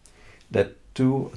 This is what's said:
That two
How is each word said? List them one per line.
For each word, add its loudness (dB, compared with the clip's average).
That 0
two 0